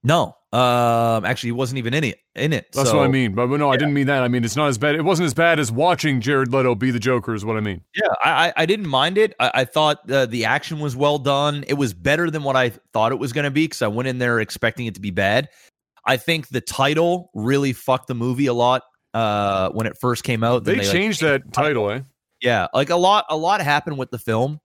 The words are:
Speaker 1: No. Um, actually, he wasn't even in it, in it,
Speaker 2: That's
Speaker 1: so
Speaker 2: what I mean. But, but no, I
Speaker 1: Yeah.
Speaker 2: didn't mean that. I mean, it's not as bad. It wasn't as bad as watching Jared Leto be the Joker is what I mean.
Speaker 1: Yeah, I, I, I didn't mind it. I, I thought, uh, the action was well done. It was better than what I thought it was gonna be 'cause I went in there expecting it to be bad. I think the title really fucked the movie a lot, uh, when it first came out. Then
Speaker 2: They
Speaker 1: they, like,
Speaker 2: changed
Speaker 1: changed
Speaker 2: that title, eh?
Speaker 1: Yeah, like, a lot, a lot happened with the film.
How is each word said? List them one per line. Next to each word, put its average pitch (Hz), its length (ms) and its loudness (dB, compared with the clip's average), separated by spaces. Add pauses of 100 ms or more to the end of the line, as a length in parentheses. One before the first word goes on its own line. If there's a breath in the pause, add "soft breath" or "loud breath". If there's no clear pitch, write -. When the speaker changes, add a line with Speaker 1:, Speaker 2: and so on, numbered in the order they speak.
Speaker 1:
No. 139 320 2 (160)
Um, 117 720 2
actually, 120 240 -2
he - 40 -4
wasn't 127 240 -4
even 120 160 -4
in 156 100 0
it, 113 160 -4 (160)
in 147 180 -2
it, - 200 -6
Speaker 2:
That's 139 160 2
Speaker 1:
so 160 80 4
Speaker 2:
what 139 80 4
I - 20 2
mean. 131 260 2
But, 120 140 0
but 139 100 0
no, 147 120 2
I 135 60 2
Speaker 1:
Yeah. - 20 0
Speaker 2:
didn't 147 160 0
mean 139 140 0
that. 139 160 2
I 123 40 0
mean, 120 160 0
it's 117 140 -4
not 151 100 2
as 131 100 0
bad. 147 180 2
It 160 80 0
wasn't 175 240 2
as 127 60 -2
bad 165 260 2
as 127 120 -2
watching 147 480 0
Jared 131 340 0
Leto 127 220 2
be 127 160 0
the 120 80 -2
Joker 120 340 0
is 107 120 -6
what 110 100 -2
I 107 60 -2
mean. 95 200 -6 (140)
Speaker 1:
Yeah, 196 140 0 (140)
I, 156 240 2
I, - 100 -2
I 165 80 2
didn't 202 220 -2
mind 147 300 0
it. 214 220 2
I, 123 140 2
I 131 120 2
thought, 151 460 0
uh, 135 140 2
the 113 200 -2
action 147 340 -2
was 147 180 -4
well 147 200 2
done. 143 500 0
It 147 80 -2
was 135 180 -2
better 147 360 0
than 151 140 -6
what 139 140 -2
I 127 140 2 (200)
thought 113 220 2
it - 60 -4
was 123 120 -4
gonna 143 200 -2
be 151 160 2
'cause - 140 -6
I 117 60 0
went 120 220 -2
in 127 80 -4
there 120 240 0
expecting 117 460 -4
it 104 80 -8
to 95 60 -16
be 101 100 -6
bad. 101 380 0 (560 soft breath)
I 127 120 2
think 160 320 -4
the 127 120 -4
title 165 720 -2
really 135 380 0
fucked - 360 -2
the 131 80 -6
movie 123 320 -2
a 120 60 0
lot, 123 280 2 (320)
uh, 101 560 0
when 110 180 -4
it - 140 -8
first 123 240 -2
came 113 180 0
out. 120 220 2
Then 190 100 2
Speaker 2:
They 233 60 -2
Speaker 1:
they, 196 60 0
like, 196 60 2
Speaker 2:
changed 196 280 0
Speaker 1:
changed 143 240 0
Speaker 2:
that - 80 -18
title, 131 360 0
eh? 123 120 -4 (400)
Speaker 1:
Yeah, 113 320 2
like, 143 160 0
a 170 80 2
lot, 196 320 4
a 156 80 -2
lot 180 240 0
happened 147 360 0
with 131 140 -6
the 117 80 -8
film. 127 460 -2